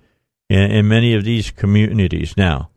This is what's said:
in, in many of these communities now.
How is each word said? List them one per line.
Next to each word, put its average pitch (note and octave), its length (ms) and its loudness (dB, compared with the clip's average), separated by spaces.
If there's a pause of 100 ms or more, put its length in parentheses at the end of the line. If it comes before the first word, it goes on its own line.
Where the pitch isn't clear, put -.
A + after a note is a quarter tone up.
(500)
in, G2 220 2
in G#2 160 2
many A2+ 280 2
of G#2 80 -2
these A2+ 280 -4
communities G2+ 840 -2
now. D#2+ 400 -2